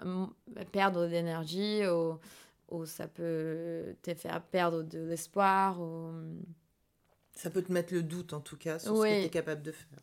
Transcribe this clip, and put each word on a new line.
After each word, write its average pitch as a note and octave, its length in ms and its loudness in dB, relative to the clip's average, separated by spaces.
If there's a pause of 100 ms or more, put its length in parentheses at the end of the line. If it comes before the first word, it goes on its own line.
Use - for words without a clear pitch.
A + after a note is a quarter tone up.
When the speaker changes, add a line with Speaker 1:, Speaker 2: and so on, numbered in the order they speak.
Speaker 1:
m-, F#3 260 -2 (420)
perdre F#3+ 320 4
de E3+ 80 2
l'énergie, E3+ 800 0
ou, E3 300 2 (500)
ou E3 180 -6
ça D#3+ 220 -8
peut E3 960 -4
te E3+ 120 -2
faire E3 280 -4
perdre E3+ 420 2
de D#3+ 160 -8
l'espoir, F#3+ 800 4
ou E3 320 -6 (1200)
Speaker 2:
Ça - 180 -8
peut F3+ 120 0
te F3+ 100 -2
mettre F3 200 2
le F3 100 2
doute, E3+ 300 -6
en D3+ 80 -6
tout D3 160 -14
cas, D#3+ 220 -4
sur G#3 180 -2
ce A3 40 6
Speaker 1:
Oui. G#3+ 80 6 (100)
Speaker 2:
que F#3+ 60 4
t'es E3 60 0
capable D#3 320 -2
de D#3 100 -8
faire. - 300 -16